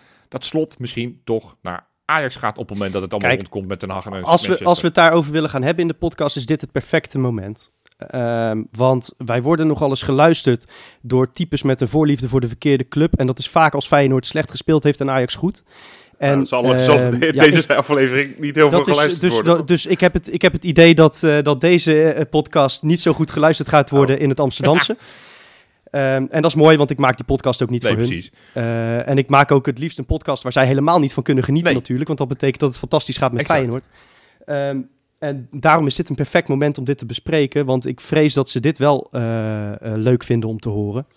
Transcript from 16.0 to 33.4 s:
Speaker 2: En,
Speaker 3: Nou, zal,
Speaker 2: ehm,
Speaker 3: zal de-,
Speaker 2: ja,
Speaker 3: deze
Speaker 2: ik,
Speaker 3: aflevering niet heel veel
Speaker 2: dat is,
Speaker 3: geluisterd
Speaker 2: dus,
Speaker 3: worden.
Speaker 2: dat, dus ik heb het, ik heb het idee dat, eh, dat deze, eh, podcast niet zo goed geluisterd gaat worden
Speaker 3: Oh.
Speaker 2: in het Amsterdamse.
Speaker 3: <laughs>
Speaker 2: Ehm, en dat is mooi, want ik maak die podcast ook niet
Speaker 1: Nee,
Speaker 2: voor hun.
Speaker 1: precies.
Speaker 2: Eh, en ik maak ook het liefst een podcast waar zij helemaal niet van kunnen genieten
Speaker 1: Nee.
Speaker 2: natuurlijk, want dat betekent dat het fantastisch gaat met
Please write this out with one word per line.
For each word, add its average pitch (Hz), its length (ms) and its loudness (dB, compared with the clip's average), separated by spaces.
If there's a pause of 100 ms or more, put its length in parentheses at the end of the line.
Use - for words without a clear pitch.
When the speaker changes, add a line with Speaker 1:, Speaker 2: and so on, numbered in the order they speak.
Speaker 2:
En, 139 160 0
Speaker 3:
Nou, 139 120 0
zal, 127 280 0
Speaker 2:
ehm, 127 100 2
Speaker 3:
zal 143 140 6 (120)
de-, 123 160 0
Speaker 2:
ja, 160 60 2
Speaker 3:
deze 147 260 6
Speaker 2:
ik, 156 140 0
Speaker 3:
aflevering 135 680 0
niet 147 160 -6
heel 151 140 6
veel 165 80 2
Speaker 2:
dat 139 100 2
is, 143 60 2
Speaker 3:
geluisterd 151 280 0
Speaker 2:
dus, 175 120 2
Speaker 3:
worden. 165 240 2
Speaker 2:
dat, 160 100 -4
dus 170 180 0
ik 185 140 0
heb 180 140 2
het, - 200 -8
ik 170 80 -4
heb 185 120 2
het - 120 -6
idee 165 300 8
dat, 156 280 4
eh, 147 180 4
dat 139 200 0
deze, 160 500 4
eh, 143 180 -2
podcast 151 540 0
niet 165 160 2
zo 165 140 2
goed 156 180 -2
geluisterd 151 380 2
gaat 147 200 4
worden 139 260 2
Speaker 3:
Oh. 135 60 -4
Speaker 2:
in 143 80 0
het 135 100 -2
Amsterdamse. 143 580 0
Speaker 3:
<laughs> - 60 -20 (840)
Speaker 2:
Ehm, 135 400 -2
en 156 120 -2
dat 156 40 2
is 165 100 0
mooi, 156 220 8
want 143 120 2
ik 135 80 -4
maak 127 180 2
die - 100 -16
podcast 135 380 -2
ook 117 60 -2
niet 123 140 -4
Speaker 1:
Nee, 110 80 0
Speaker 2:
voor 110 80 0
hun. 120 100 0
Speaker 1:
precies. 85 220 -8 (220)
Speaker 2:
Eh, 117 540 -4
en 135 100 0
ik 135 120 0
maak 139 220 6
ook 139 140 2
het 131 120 -4
liefst 156 200 -10
een 131 80 -10
podcast - 380 -6
waar 127 80 -6
zij 135 140 2
helemaal 143 340 2
niet 139 140 -2
van 131 100 -4
kunnen 131 200 0
genieten 165 260 0
Speaker 1:
Nee. 135 100 0
Speaker 2:
natuurlijk, 127 280 -6
want 151 120 -6
dat 139 80 -4
betekent 131 320 -4
dat 143 100 0
het 123 100 -12
fantastisch - 380 -4
gaat 131 140 -2
met 120 100 -4